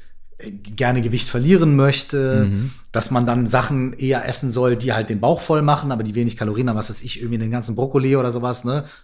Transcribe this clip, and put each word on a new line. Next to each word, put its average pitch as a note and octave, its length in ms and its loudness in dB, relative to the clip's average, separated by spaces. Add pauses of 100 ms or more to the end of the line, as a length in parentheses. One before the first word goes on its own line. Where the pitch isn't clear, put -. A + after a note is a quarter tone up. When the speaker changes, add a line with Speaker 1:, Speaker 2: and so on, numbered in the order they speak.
(760)
Speaker 1:
gerne B2 260 0
Gewicht A#2 280 -2
verlieren D3+ 460 6
möchte, C3+ 720 2
Speaker 2:
Mhm. G#2 220 -2 (200)
Speaker 1:
dass A#2 200 0
man A#2+ 160 2
dann A#2+ 180 2
Sachen B2+ 480 0
eher C3 340 -2
essen B2+ 220 -2
soll, B2 260 2
die A#2 160 -4
halt A2 180 -2
den G#2 100 -2
Bauch E3 200 2
voll D#3 220 2
machen, D3 300 2
aber A2+ 100 -2
die G#2+ 140 -4
wenig A#2+ 200 0
Kalorien G#2+ 320 -2
haben, A2+ 100 0
was G#2+ 120 -2
weiß - 140 -4
ich, - 180 -8
irgendwie A#2 160 -4
den A2 140 -2
ganzen A#2 240 -4
Brokkoli C3+ 400 0
oder B2 160 2
sowas, A#2+ 320 -4
ne, C#3+ 220 -2 (180)